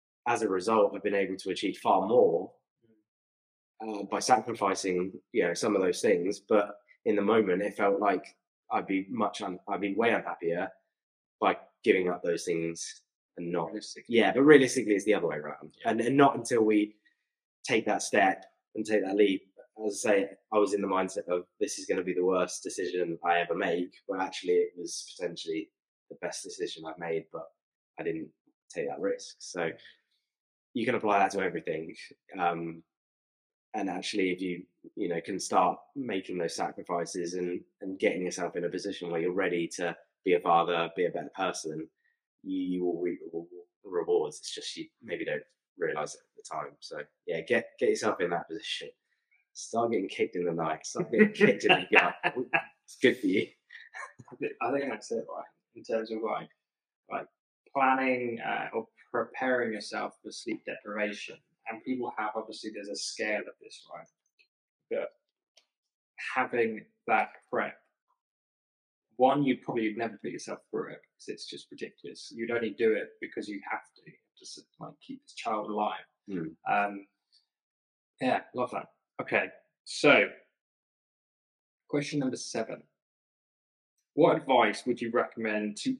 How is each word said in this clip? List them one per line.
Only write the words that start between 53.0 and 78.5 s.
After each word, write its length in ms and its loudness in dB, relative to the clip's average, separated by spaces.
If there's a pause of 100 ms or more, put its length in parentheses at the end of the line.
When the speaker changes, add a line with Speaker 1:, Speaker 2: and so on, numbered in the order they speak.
Speaker 1:
good 200 6
for 80 0
you. 180 2 (840)
Speaker 2:
I 40 -16
thi-, 240 -6
I 120 0
think 180 0
that's 220 -8
it, 200 -2
right? 120 -10 (320)
In 80 -16
terms 260 -2
of, 120 -4
like, 260 -4 (600)
like, 180 -8 (460)
planning, 680 2
uh, 340 -4
or 120 -4 (260)
preparing 600 -2
yourself 420 -6 (100)
for 80 -12
sleep 340 -8
deprivation. 680 -6 (320)
And 160 -12
people 340 -4
have, 160 -2
obviously, 400 -8
there's 140 -12
a 80 -8
scale 460 -4
of 200 -12
this, 320 -20
right? 120 -16 (840)
But 200 -4 (1200)
having 500 0 (220)
that 220 2 (200)
prep, 280 -4 (1400)
one, 280 4
you'd 180 2
probably 340 -2
never 240 -6
put 120 -8
yourself 260 -10 (120)
through 220 -6
it 100 -18 (140)
'cause 120 -16
it's 180 -12
just 240 -16
ridiculous. 640 -14
You'd 160 -6
only 200 -2
do 220 2
it 180 -4 (100)
because 280 -10
you 120 -8 (100)
have 140 -8 (100)
to, 80 -20 (340)
just, 280 -18 (160)
like, 200 -16
keep 220 -16
this 120 -20
child 360 -4
alive. 360 -2 (220)
Speaker 1:
Hmm. 200 -6 (200)
Speaker 2:
Um, 380 0 (1120)
yeah, 220 0 (120)